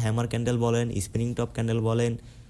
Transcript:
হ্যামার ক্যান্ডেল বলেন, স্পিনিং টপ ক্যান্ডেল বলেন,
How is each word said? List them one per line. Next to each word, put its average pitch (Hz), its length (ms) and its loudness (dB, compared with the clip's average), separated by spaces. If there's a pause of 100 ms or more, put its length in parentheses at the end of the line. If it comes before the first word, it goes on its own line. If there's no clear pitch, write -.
হ্যামার 117 280 2
ক্যান্ডেল 120 260 0 (100)
বলেন, 117 200 2 (180)
স্পিনিং 117 320 -2
টপ 120 200 -2
ক্যান্ডেল 113 240 0 (100)
বলেন, 117 220 2 (380)